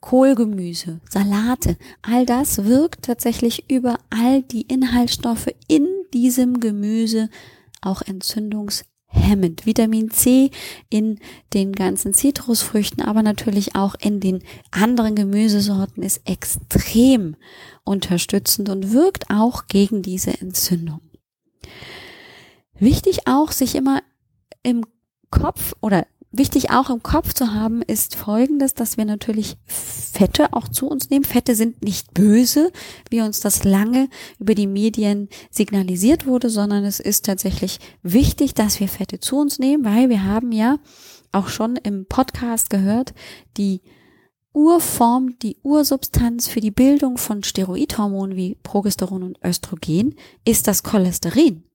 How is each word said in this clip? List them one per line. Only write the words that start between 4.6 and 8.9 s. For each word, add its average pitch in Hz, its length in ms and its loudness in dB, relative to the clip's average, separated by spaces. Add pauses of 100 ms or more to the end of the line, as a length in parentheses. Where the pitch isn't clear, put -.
Inhaltsstoffe 240 880 0 (180)
in 302 200 4 (280)
diesem 247 460 2
Gemüse 220 680 0 (520)
auch 190 220 -4
entzündungshemmend. 202 1600 -2